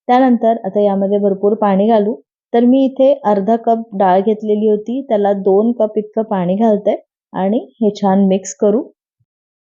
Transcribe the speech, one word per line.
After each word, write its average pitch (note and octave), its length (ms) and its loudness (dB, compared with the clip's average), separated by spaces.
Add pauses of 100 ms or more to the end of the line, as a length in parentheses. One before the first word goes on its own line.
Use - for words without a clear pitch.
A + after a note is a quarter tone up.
त्यानंतर A#3+ 480 2 (100)
आता F#3+ 160 -2
यामध्ये G3 380 0
भरपूर G3+ 360 0
पाणी G#3 340 0
घालू. A3 260 0 (400)
तर A#3 60 2
मी C4 240 4
इथे C4+ 400 0
अर्धा G#3 320 0
कप A#3 220 -2 (200)
डाळ F#3+ 220 2
घेतलेली G#3+ 500 -2
होती, A#3+ 380 -4
त्याला G3+ 240 0
दोन G3+ 400 0
कप G#3+ 260 -4
इतकं G#3+ 240 -4
पाणी F#3+ 320 -2
घालते G#3 500 0 (280)
आणि G3+ 360 -4 (140)
हे G#3 140 2
छान G3 280 0
मिक्स F#3+ 300 -2
करू. A3 280 0 (800)